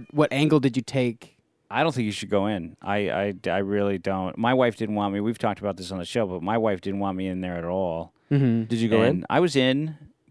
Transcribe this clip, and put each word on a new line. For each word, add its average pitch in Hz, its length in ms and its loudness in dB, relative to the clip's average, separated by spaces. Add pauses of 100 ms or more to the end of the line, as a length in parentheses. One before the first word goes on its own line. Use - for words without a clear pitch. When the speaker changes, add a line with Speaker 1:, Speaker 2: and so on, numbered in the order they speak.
(120)
Speaker 1:
what 147 200 2
angle 147 300 4
did 127 160 2
you 127 40 0
take? 123 540 -4 (340)
Speaker 2:
I 127 140 0
don't 165 100 2
think 120 120 -2
you 104 80 -2
should 95 160 -8
go 98 180 2
in. 90 340 -6
I, 101 280 -2
I, 101 240 -2 (160)
I 87 80 0
really 101 400 0
don't. 92 400 -4
My 117 160 2
wife 123 240 4
didn't 107 180 -4
want 101 180 0
me. 101 60 -2
We've 110 180 -2
talked 104 220 -2
about 101 160 -4
this 90 160 -10
on 95 80 -6
the 87 60 -8
show, 113 200 -2
but 90 160 -6
my 104 160 0
wife 110 220 2
didn't 98 220 -4
want 95 160 -2
me 95 100 -4
in 92 140 -4
there 90 160 -6
at 85 80 -6
all. 85 480 -2 (180)
Speaker 1:
Mm-hmm. 123 380 4
Speaker 3:
Did 117 100 -2
you 113 80 2
go 110 140 4
Speaker 2:
And 131 180 4
Speaker 3:
in? - 100 -6
Speaker 2:
I 143 120 4
was 156 160 2
in, 139 400 2 (340)